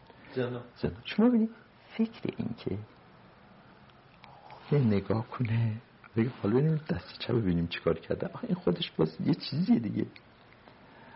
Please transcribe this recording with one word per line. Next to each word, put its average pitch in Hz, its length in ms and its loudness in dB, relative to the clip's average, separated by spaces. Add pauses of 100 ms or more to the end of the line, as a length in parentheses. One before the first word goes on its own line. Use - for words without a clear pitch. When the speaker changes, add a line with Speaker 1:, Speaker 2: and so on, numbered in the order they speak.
(340)
Speaker 1:
زندان. 123 160 -2
Speaker 2:
زندان. 120 120 -8 (140)
Speaker 1:
زندان. - 280 -4
شما 226 240 4
ببینید 226 220 4 (380)
فکر - 480 -4
این - 220 -4
که - 200 -4 (1900)
یه 147 60 6
نگاه 107 500 2
کنه 113 480 0 (400)
بگه: 117 140 2 (120)
«حالا 104 140 4
ببینیم 151 320 4
دست - 300 -6
چپ - 160 -2
ببینیم 87 320 2
چی - 140 -6
کار 82 180 2
کرده.» - 280 -4
آخه - 180 -10
این 180 100 -2
خودش 175 360 0
باز - 300 0
یه - 140 2
چیزیه 190 440 2
دیگه. 113 280 -2 (1080)